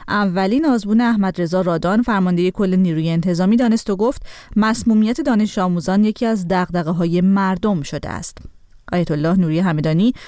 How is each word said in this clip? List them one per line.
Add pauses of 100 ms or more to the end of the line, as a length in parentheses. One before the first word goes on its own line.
اولین
آزمون
احمد
رضا
رادان،
فرماندهی
کل
نیروی
انتظامی،
دانست
و
گفت (340)
مسمومیت
دانش
آموزان
یکی
از
دغدغه‌های
مردم
شده
است. (540)
آیت
الله
نوری
همدانی (160)